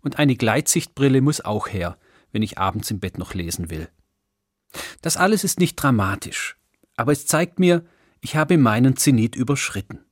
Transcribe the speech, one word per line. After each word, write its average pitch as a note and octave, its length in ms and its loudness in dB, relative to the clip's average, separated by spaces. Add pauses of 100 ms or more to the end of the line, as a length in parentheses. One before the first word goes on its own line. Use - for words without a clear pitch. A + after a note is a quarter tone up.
und - 160 -6
eine C#3 180 4
Gleitsichtbrille C3+ 840 2
muss D3 180 0
auch - 280 -4
her, E2+ 280 -6 (360)
wenn G#2+ 100 -2
ich - 160 -6
abends F#2+ 320 -2
im G2+ 100 -6
Bett F#2 160 -8
noch - 160 -10
lesen E2+ 380 -6
will. D#2+ 180 -10 (1120)
Das - 160 -4
alles G3+ 280 2
ist - 160 -2
nicht F3 160 2
dramatisch, G#2 800 -2 (400)
aber B2 160 0
es - 140 -4
zeigt E3+ 320 -2
mir, F3 260 4 (360)
ich - 160 -6
habe D#3 220 4
meinen B2+ 380 4
Zenit A#2 400 2
überschritten. B2+ 640 -4 (120)